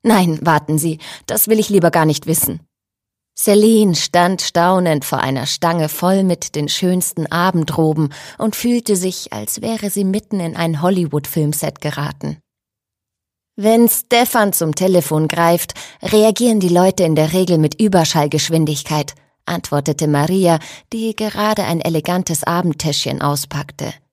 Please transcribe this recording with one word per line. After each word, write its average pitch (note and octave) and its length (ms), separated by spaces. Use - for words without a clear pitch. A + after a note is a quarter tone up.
Nein, F#3 400
warten D#3 340
Sie, D#3 220
das - 220
will A3 100
ich G#3+ 120
lieber F3 200
gar D#3+ 160
nicht D3+ 220
wissen. D#3+ 320
Celine G#3 600
stand F3 480
staunend E3+ 600
vor - 160
einer C3+ 280
Stange E3 420
voll F#3+ 340
mit F3+ 300
den D3 160
schönsten F3+ 560
Abendroben D#3+ 880
und A3 180
fühlte A#3+ 400
sich, F#3 380
als G#3+ 280
wäre A3 280
sie G3+ 140
mitten F#3+ 360
in E3 160
ein E3 280
Hollywood-Filmset D3+ 1000
geraten. C#3+ 560
"Wenn A3+ 300
Stefan A#3 640
zum D#3+ 220
Telefon E3+ 520
greift, E3+ 460
reagieren G#3+ 560
die F3+ 100
Leute F#3 340
in D#3+ 120
der D#3 180
Regel F3+ 240
mit D#3 240
Überschallgeschwindigkeit", D#3 1300
antwortete D#3 600
Maria, D#3+ 520
die A3 220
gerade G#3 480
ein E3 180
elegantes E3+ 640
Abendtäschchen D#3+ 800
auspackte. C#3+ 720